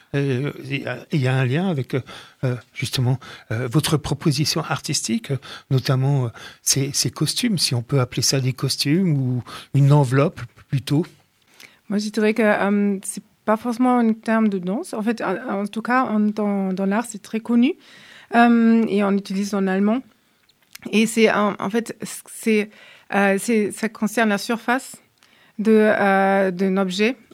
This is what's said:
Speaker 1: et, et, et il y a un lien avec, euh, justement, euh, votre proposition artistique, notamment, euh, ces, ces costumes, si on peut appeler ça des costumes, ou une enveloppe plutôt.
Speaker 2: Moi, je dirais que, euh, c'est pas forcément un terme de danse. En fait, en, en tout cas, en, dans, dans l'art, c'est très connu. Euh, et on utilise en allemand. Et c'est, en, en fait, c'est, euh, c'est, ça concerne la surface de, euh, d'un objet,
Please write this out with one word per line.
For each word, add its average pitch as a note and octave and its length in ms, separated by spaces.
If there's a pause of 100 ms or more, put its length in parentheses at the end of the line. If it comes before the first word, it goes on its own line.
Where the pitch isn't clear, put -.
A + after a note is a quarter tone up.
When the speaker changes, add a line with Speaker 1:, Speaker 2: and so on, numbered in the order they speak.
(140)
Speaker 1:
et, C#3 640
et, B2+ 80
et - 20 (280)
il D#3 80
y B2+ 60
a C3 80
un C3 80
lien D3 260
avec, C#3+ 260
euh, - 600 (200)
justement, B2+ 440 (300)
euh, A#2+ 180
votre D3 300
proposition D3 640
artistique, D#3+ 680 (400)
notamment, C3 540
euh, A#2 40 (320)
ces, C#3 320
ces - 160
costumes, F#3 480
si - 160
on A#2+ 80
peut C3 200
appeler B2 200
ça C#3 180
des B2+ 140
costumes, D3+ 640
ou B2+ 260 (300)
une C#3 180
enveloppe C#3 480 (280)
plutôt. C#3+ 360 (880)
Speaker 2:
Moi, G3+ 80
je G#3 120
dirais G#3+ 260
que, A3+ 80
euh, G3+ 600
c'est - 200 (200)
pas G#3+ 140
forcément B3 400
un A3+ 160
terme A3 360
de G3 100
danse. F#3+ 340
En A3 80
fait, A3 200
en, G3+ 400
en G#3 40
tout G#3 160
cas, B3+ 220
en, G#3+ 160
dans, G#3 540
dans F#3+ 120
l'art, G#3 240
c'est - 140
très - 160
connu. A#3+ 340 (600)
Euh, A#3 560
et G3+ 140
on G3 80
utilise G3+ 420
en G3 140
allemand. G3+ 340 (880)
Et A3 140
c'est, A3 260
en, G#3 280
en G3+ 100
fait, A3+ 260 (300)
c'est, G#3+ 460 (420)
euh, G3 260
c'est, G#3+ 320
ça - 160
concerne G#3+ 420
la G3+ 100
surface A#3+ 560 (640)
de, G#3+ 120
euh, G3 800
d'un F#3 280
objet, G3 400 (160)